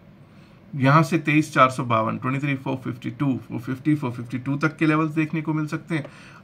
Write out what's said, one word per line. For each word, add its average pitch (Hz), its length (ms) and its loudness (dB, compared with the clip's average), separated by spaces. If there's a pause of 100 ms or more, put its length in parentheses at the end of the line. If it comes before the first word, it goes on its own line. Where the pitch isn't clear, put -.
(760)
यहाँ 143 280 6
से 160 160 0
तेईस 151 360 2
चार 131 160 6
सौ 127 140 -4
बावन, 113 340 0
ट्वेंटी 131 220 -2
थ्री 143 140 -2
फ़ोर 131 220 -4
फिफ्टी 123 340 -8
टू, 127 380 0
फ़ोर 120 120 -8
फिफ्टी, 135 340 -2
फ़ोर 143 160 -2
फिफ्टी 123 280 -8
टू 135 180 -4
तक 151 200 -2
के 165 100 0
लेवल्स 156 260 2
देखने 156 300 0
को 156 120 -2
मिल 156 120 -2
सकते 156 280 -6
हैं। 143 100 -2 (400)